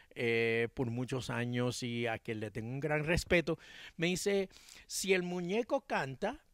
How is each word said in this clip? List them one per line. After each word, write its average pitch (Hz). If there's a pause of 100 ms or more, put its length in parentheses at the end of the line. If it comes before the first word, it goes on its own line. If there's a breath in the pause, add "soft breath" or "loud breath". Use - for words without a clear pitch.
(160 loud breath)
eh, 117
por 123
muchos 123
años 120
y 117
a 113
quien 110
le 107
tengo 113
un 135
gran 151
respeto, 170 (360 loud breath)
me 170
dice, 190 (400 loud breath)
"Si -
el 180
muñeco 180
canta, 196